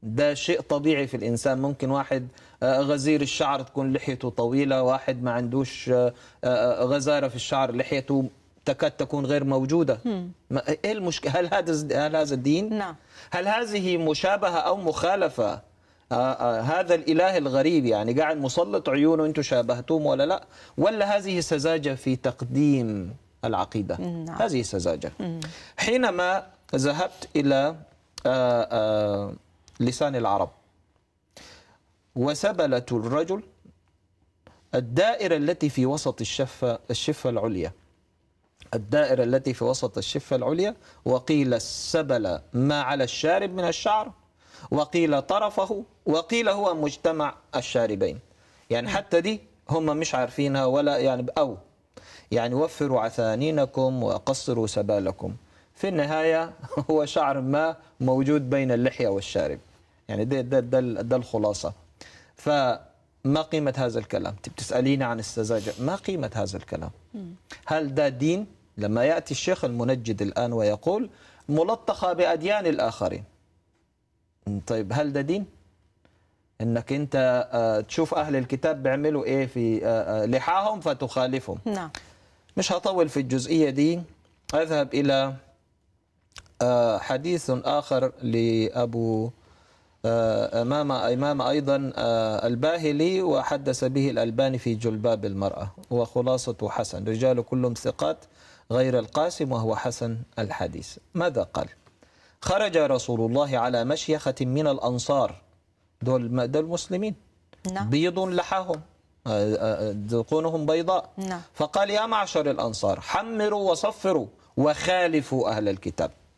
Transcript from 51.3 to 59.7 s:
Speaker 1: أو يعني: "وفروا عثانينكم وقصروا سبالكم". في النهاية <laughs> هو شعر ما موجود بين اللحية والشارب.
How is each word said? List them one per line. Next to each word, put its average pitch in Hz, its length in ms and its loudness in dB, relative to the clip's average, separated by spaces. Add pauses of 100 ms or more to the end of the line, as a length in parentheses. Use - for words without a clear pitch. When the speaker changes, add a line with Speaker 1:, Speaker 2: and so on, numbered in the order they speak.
Speaker 1:
أو 135 200 0 (760)
يعني: 120 240 0
"وفروا 143 460 0
عثانينكم 131 1000 0
وقصروا 113 640 -2
سبالكم". 101 680 -2 (400)
في - 120 -4
النهاية 160 640 0 (140)
<laughs> 139 240 -4
هو 151 140 4
شعر 139 360 0
ما 151 340 2 (240)
موجود 135 500 2
بين 135 220 2
اللحية 123 360 2
والشارب. 95 520 -2 (500)